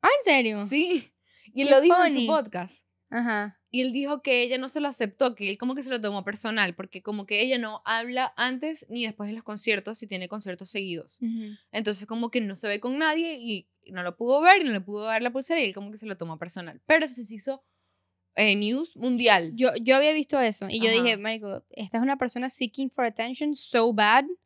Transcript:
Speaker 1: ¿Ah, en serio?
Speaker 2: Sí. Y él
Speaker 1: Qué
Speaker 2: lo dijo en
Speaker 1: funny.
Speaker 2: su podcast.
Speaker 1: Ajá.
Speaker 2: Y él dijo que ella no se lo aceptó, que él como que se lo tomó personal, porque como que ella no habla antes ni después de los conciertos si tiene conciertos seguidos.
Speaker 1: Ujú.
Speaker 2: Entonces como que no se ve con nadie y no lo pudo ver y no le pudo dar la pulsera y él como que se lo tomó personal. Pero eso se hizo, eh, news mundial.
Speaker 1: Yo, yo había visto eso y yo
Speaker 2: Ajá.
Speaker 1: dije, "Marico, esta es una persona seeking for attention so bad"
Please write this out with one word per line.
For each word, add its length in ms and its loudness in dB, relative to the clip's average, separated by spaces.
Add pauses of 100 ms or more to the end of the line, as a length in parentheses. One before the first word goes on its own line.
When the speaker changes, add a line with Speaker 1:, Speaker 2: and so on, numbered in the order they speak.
Speaker 1:
¿Ah, 80 6 (100)
en 40 -6
serio? 440 2
Speaker 2:
Sí. 440 0 (420)
Y 80 -2
él 60 2
Speaker 1:
Qué 80 8
Speaker 2:
lo 60 8
dijo 220 6
en 100 4
Speaker 1:
funny. 120 0
Speaker 2:
su 60 0
podcast. 560 -4 (220)
Speaker 1:
Ajá. 600 -4
Speaker 2:
Y 120 -2
él 120 0
dijo 280 -4
que 200 2
ella 160 -2
no 100 -6
se 140 -4
lo 60 -2
aceptó, 480 -2
que 140 -6
él 80 -4
como 180 -4
que 80 -8
se 60 -10
lo 120 -4
tomó 240 -4
personal, 500 -2
porque 280 -14
como 240 -8
que 140 0
ella 160 0
no 280 -8
habla 500 -4
antes 540 -4
ni 160 -4
después 240 -8
de 60 -8
los 80 -16
conciertos 560 -6
si 80 -14
tiene 200 -8
conciertos 420 -12
seguidos. 520 -8
Speaker 1:
Ujú. 340 -8 (160)
Speaker 2:
Entonces 360 -4
como 240 -6
que 100 0
no 140 -6
se 120 -8
ve 120 -2
con 180 -6
nadie 420 -2
y 300 -8 (220)
no 120 -8
lo 140 -6
pudo 240 2
ver 200 10
y 40 0
no 60 0
le 100 -2
pudo 240 -10
dar 160 0
la 100 -2
pulsera 300 0
y 40 2
él 80 -4
como 180 -12
que 60 -18
se 100 -14
lo 100 -10
tomó 200 -10
personal. 480 -12
Pero 200 4
eso 180 -12
se 120 -16
hizo, 280 -8 (720)
eh, 200 4
news 420 -2
mundial. 580 4
Speaker 1:
Yo, 140 2 (120)
yo 140 6
había 180 6
visto 260 0
eso 300 0
y 100 -2
yo 120 4
Speaker 2:
Ajá. 100 4
Speaker 1:
dije, 160 2
"Marico, 540 -8
esta 260 -6
es 60 2
una 140 0
persona 320 -4
seeking 420 -2
for 140 -2
attention 500 -4
so 380 2
bad" 320 6 (200)